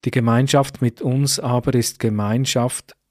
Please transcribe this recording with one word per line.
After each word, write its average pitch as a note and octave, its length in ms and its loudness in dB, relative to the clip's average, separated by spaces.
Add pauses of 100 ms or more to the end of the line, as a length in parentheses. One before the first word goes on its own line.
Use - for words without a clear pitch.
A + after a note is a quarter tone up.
Die B2+ 60 -2
Gemeinschaft C3 680 2
mit A#2+ 220 -2
uns C3+ 360 0
aber B2 360 0
ist - 240 -2
Gemeinschaft A#2 960 -2 (160)